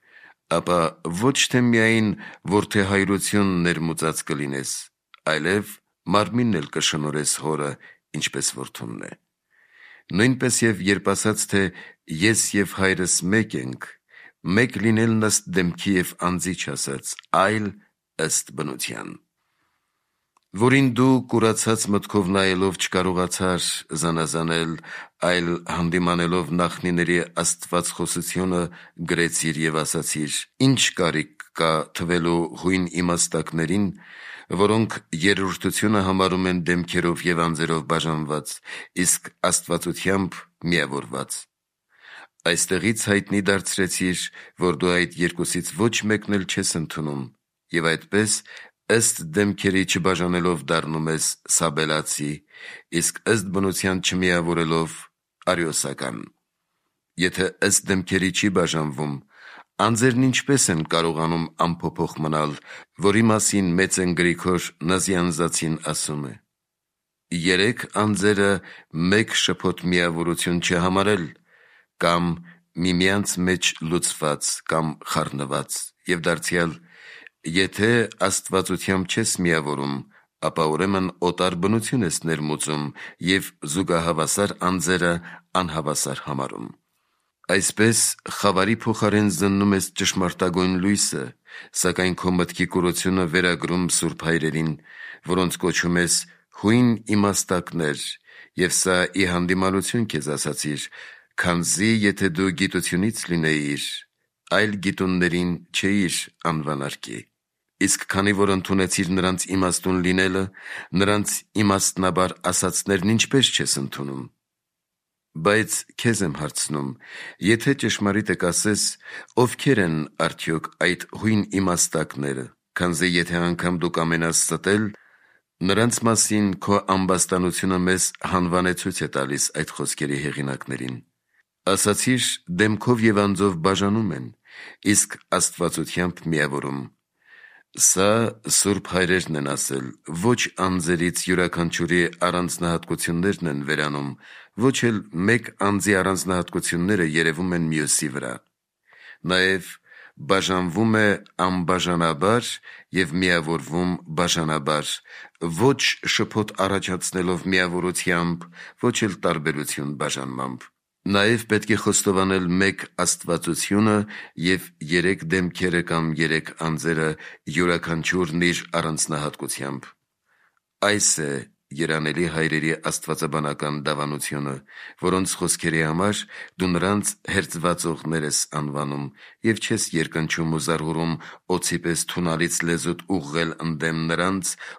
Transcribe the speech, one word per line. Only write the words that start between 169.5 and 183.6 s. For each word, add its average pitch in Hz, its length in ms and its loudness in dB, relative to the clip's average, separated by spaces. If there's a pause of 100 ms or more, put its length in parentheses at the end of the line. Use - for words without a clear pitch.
Այս 101 360 4
է 73 160 -4 (300)
երանելի 78 640 -2
հայրերի 78 500 0
աստվածաբանական 76 1000 -4
դավանությունը, 73 760 -4 (420)
որոնց 90 360 0
խոսքերի 82 500 -2
համար 87 380 0 (320)
դու 90 180 -2
նրանց 92 440 0 (100)
հերձվածողներ 82 1040 -2
ես 73 120 -2 (120)
անվանում 71 560 -4 (320)
և 110 220 0
չես - 280 -2
երկնչում 80 640 -2
ու 78 80 -2
զարհուրում 82 540 -2 (320)
օձի 87 340 -2
պես 85 240 -2
թունալից 82 560 -2
լեզուդ 85 460 -2
ուղղել 82 480 -2
ընդդեմ 80 480 -2